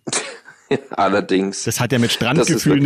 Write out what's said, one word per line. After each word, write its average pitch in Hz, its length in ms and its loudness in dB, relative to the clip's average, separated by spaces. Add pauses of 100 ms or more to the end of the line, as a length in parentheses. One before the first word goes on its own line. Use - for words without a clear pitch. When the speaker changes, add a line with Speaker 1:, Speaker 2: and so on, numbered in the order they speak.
Speaker 1:
<laughs> - 840 -6
Allerdings. 95 720 0
Speaker 2:
Das - 160 -4
hat 123 120 -2
ja 127 80 2
mit 117 100 2
Speaker 1:
Das - 60 -2
ist - 80 -2
Speaker 2:
Strandgefühl 123 500 2
Speaker 1:
wirklich 143 120 2